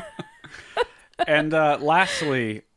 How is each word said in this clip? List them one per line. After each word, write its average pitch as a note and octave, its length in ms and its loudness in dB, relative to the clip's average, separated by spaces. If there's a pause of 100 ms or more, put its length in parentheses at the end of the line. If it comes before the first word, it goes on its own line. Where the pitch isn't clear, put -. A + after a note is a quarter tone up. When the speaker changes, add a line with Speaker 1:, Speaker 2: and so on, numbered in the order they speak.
Speaker 1:
<laughs> - 840 -10 (420)
Speaker 2:
And, D3+ 260 2
uh, D3+ 280 2
lastly, D3 800 0 (140)